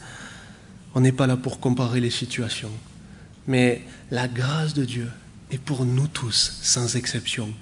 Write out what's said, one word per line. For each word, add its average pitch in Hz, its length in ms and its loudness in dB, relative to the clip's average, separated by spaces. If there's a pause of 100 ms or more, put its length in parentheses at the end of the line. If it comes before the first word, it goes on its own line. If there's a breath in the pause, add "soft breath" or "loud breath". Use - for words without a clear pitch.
(960 loud breath)
on 127 40 4
n'est 131 140 8
pas 131 140 2
là 127 100 4
pour - 240 -4
comparer 127 400 2
les 117 80 2
situations. 117 640 -4 (760 loud breath)
Mais 123 380 4 (260 loud breath)
la 123 160 2
grâce 143 460 0
de 143 100 2
Dieu 120 240 -4 (420)
est 131 100 -4
pour 131 260 0
nous 131 220 4
tous, - 540 0
sans 120 360 2
exception. 113 640 -2